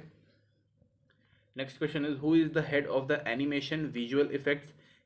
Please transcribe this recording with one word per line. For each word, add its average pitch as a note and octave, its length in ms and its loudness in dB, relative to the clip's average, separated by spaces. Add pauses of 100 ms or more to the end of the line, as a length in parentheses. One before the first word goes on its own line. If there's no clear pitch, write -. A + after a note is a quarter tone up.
(1600)
Next C3+ 220 -10
question D3+ 280 0
is, D3 180 -2
who D#3 100 4
is D#3+ 220 6
the D#3 140 2
head C#3+ 180 2
of C3 200 0
the D3 120 2 (140)
Animation, C#3+ 560 -2
Visual A#2+ 500 0
Effects, D3 320 -2 (340)